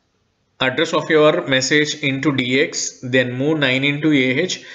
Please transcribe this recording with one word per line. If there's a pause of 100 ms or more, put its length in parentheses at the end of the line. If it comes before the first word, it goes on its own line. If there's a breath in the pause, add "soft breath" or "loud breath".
(600)
address
of
your
message
into
D
X,
then
move
nine
into
A
H,